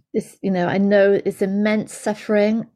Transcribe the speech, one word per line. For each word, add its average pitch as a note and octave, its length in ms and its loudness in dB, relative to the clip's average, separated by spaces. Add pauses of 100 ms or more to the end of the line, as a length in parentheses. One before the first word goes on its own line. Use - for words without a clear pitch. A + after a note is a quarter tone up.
(140)
it's, - 280 -6
you G3 80 -4
know, F3+ 180 0
I F3 100 -2
know G3+ 460 4
it's - 180 -4
immense G#3 520 -2
suffering, G#3+ 840 -2